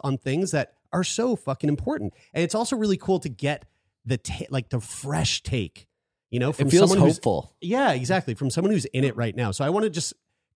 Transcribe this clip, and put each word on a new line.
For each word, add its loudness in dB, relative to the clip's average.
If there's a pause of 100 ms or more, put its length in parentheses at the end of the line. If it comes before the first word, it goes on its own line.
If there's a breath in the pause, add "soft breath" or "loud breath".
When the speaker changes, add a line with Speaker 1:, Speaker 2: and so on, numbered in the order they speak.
Speaker 1:
on -2
things -2
that -2 (180)
are 0
so -2
fucking -4
important. -2 (200 soft breath)
And 0
it's -2
also -2
really 2
cool 0
to -8
get -4 (400)
the 0
ta-, -8
like, -4
the -2
fresh -4
take, -6 (420)
you -2
know, 0
from 0
Speaker 2:
It 2
feels 8
Speaker 1:
someone 8
who's 6
Speaker 2:
hopeful. -2
Speaker 1:
Yeah, 0
exactly. 0
From -4
someone 0
who's 2
in 0
it 0
right -2
now. -2
So -2
I 0
wanna 0
just -6 (420)